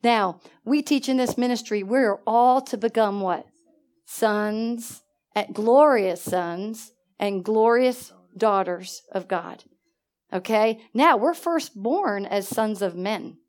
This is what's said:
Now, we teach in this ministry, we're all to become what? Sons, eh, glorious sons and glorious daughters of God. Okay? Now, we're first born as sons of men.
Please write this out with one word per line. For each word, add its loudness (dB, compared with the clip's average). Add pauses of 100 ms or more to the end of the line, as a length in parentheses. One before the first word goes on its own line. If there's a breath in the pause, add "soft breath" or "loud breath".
Now, 2 (240 soft breath)
we 2
teach 0
in 0
this -2
ministry, -2
we're 2
all 4
to -8
become 0
what? -2 (640)
Sons, -2 (320)
eh, -2
glorious 4
sons -6 (260)
and -2
glorious 2 (240)
daughters -2
of -6
God. -8 (680)
Okay? 0 (140 loud breath)
Now, 4
we're 0
first -4
born -2
as -4
sons -2
of -2
men. -6 (120)